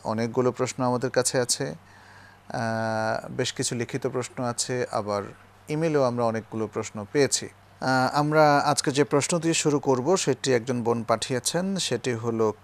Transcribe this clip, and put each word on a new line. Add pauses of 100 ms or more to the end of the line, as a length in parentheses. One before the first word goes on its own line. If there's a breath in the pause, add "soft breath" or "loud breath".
অনেকগুলো
প্রশ্ন
আমাদের
কাছে
আছে, (760 loud breath)
আহ,
বেশ
কিছু
লিখিত
প্রশ্ন
আছে,
আবার (440)
ইমেলেও
আমরা
অনেকগুলো
প্রশ্ন
পেয়েছি। (320)
আহ,
আমরা
আজকে
যে
প্রশ্ন
দিয়ে
শুরু
করব
সেটি
একজন
বোন
পাঠিয়েছেন,
সেটি
হলো, (100)